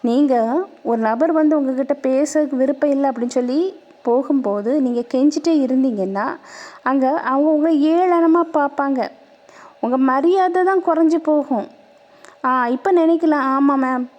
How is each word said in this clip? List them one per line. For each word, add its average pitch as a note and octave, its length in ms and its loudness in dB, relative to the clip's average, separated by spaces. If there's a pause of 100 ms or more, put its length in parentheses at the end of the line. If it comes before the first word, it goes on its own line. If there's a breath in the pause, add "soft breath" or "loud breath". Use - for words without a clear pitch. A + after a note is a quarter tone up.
நீங்க C4 340 2 (480)
ஒரு A3+ 180 -2
நபர் A#3 320 0
வந்து D#4 260 2
உங்ககிட்ட C4+ 360 -2
பேச C#4 560 0
விருப்பம் C#4 400 0
இல்ல C#4 200 0
அப்படின்னு B3 260 -4
சொல்லி B3 220 -2 (440)
போகும்போது A#3+ 680 -2 (100)
நீங்க A#3+ 220 -2 (120)
கெஞ்சிட்டே D4+ 440 2
இருந்தீங்கன்னா, A#3 680 -2 (560 loud breath)
அங்க C4 240 0 (140)
அவங்க C#4 300 0
உங்களை D#4 240 2 (160)
ஏளனமா E4+ 520 2 (100)
பார்ப்பாங்க, C#4 560 -2 (720 loud breath)
உங்க A#3+ 160 -2
மரியாதை E4+ 680 2
தான் F#4 200 0
குறைஞ்சு D#4+ 380 2
போகும். D4+ 440 -2 (760 loud breath)
ஆ, B3+ 80 0 (160)
இப்ப C4+ 240 -2
நினைக்கலாம், D#4+ 560 2
"ஆமா C#4 280 2
மேம் B3+ 300 -2 (120)